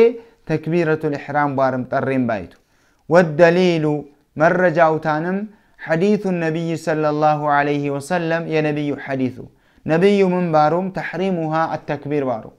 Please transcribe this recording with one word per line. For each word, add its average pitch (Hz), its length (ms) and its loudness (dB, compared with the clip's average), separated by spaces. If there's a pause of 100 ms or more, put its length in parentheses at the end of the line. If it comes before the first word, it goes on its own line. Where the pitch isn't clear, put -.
(460)
ተክቢረቱል 156 680 0
ኢሕራም 143 420 -2
ቧርም 131 300 0
ጠሬም 131 400 0
ባይቱ። 101 280 -6 (560)
ወደሊሉ 170 760 4 (520)
መረጃውታንም 165 1000 2 (500)
حديث 196 400 0
النبي 165 420 -2 (180)
صلى 156 220 0
الله 151 300 2 (180)
عليه 143 280 0 (100)
وسلم 165 520 -4
يا 156 140 0
نبي 147 260 -2 (180)
حديث. 131 320 -4 (480)
نبي 196 380 4
من 180 280 0
باروم 156 380 2
تحريمها 165 840 -4
التكبير 147 500 -4
بارو. 110 340 -6